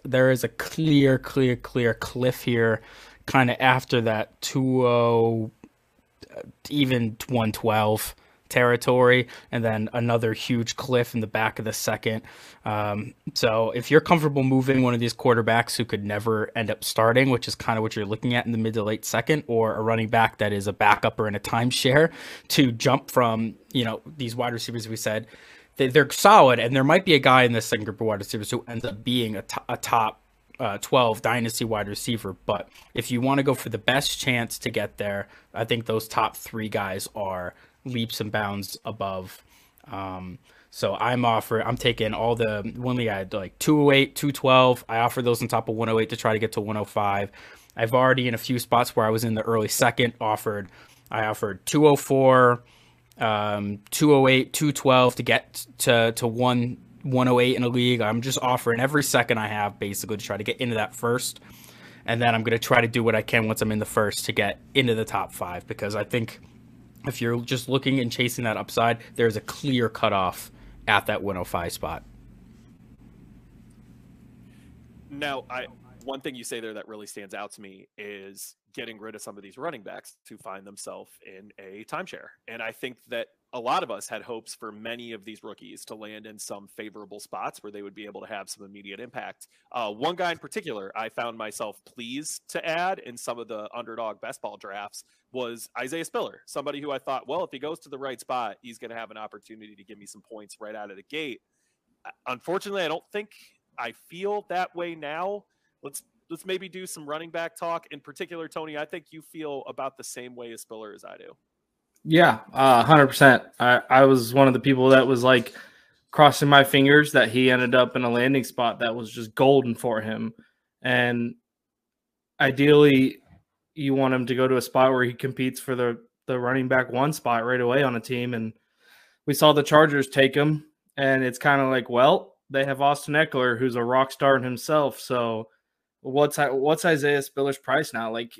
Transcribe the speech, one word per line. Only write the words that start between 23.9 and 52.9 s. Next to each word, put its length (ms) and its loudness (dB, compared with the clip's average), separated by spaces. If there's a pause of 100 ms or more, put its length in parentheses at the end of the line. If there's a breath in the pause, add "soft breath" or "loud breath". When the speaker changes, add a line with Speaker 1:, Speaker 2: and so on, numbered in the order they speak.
Speaker 1:
these 180 -8
wide 160 -4
receivers 340 -8
we 100 -10
said, 320 -4 (480 loud breath)
they, 120 2
they're 220 4
solid, 480 8
and 180 0
there 80 4
might 220 4
be 80 6
a 40 8
guy 260 8
in 80 4
this 120 0
second 220 -4
group 160 -8
of 40 0
wide 120 0
receivers 320 -8
who 180 -4
ends 160 -8
up 180 -8
being 320 -2
a 80 -6
to-, 280 -10
a 80 -6
top, 420 0 (400)
uh, 220 -4
twelve 400 2
dynasty 420 -2
wide 240 -4
receiver. 560 -6
But 240 -4 (240 soft breath)
if 180 -6
you 120 0
wanna 220 2
go 100 2
for 160 -6
the 80 -4
best 420 -2
chance 380 -2
to 100 -8
get 300 -6
there, 300 -6 (260 soft breath)
I 100 -4
think 220 -4
those 200 -2
top 300 -4
three 320 -10
guys 480 -6
are 380 -8 (300 soft breath)
leaps 360 -6
and 100 -6
bounds 540 -6
above. 600 -10 (460 soft breath)
Um, 480 -12 (320 soft breath)
so 240 -4
I'm 300 0
offer-, 380 0
I'm 140 -2
taking 380 -2
all 220 0
the, 400 -2
one 180 -4
league 140 -2
I 100 -4
had, 160 -8
like, 240 -10
two 240 2
oh 80 6
eight, 240 4
two 160 -4
twelve. 580 4
I 100 -2
offered 260 0
those 180 0
on 60 -4
top 200 -2
of 60 -4
one 140 -2
oh 100 2
eight 120 0
to 60 -4
try 160 0
to 60 0
get 140 -2
to 80 -2
one 160 -6
oh 80 -4
five. 480 -2 (440 loud breath)
I've 160 0
already 360 4
in 60 -2
a 40 -6
few 220 -4
spots 340 2
where 100 2
I 60 2
was 140 -2
in 100 0
the 80 -2
early 240 0
second 540 0
offered, 480 -4 (420 soft breath)
I 140 -2
offered 420 -4
two 220 4
oh 80 8
four, 640 6 (560 soft breath)